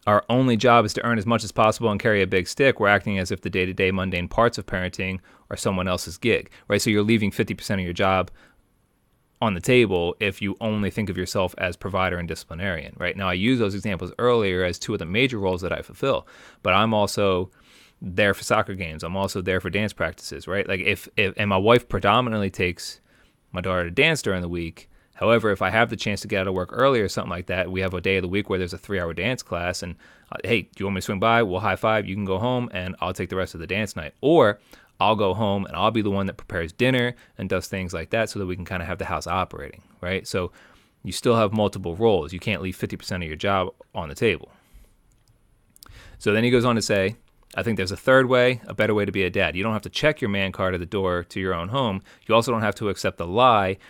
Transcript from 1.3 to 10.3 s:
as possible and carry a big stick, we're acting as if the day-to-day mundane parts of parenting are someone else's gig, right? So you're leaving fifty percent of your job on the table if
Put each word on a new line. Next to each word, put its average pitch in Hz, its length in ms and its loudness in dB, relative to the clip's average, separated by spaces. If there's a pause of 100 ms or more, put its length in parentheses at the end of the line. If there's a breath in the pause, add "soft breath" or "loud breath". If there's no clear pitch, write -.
as 101 80 -10
possible 110 400 2
and 101 80 0
carry 104 240 2
a 92 60 2
big 92 180 0
stick, 135 320 2
we're 107 80 2
acting 101 320 2
as 92 140 -2
if 92 80 -8
the 90 100 -8
day-to-day 92 400 0
mundane 92 380 -2
parts 117 280 2
of 104 80 -10
parenting 92 540 -6 (320 soft breath)
are - 60 -8
someone 95 320 -2
else's - 280 -4
gig, - 340 0 (180 loud breath)
right? 104 120 2
So 113 100 0
you're 104 120 4
leaving 107 280 4
fifty 107 240 -2
percent 95 260 -4
of 90 40 -4
your 87 80 -4
job 92 380 2 (1120 soft breath)
on 110 120 0
the 85 60 -6
table 95 580 2
if 101 220 -2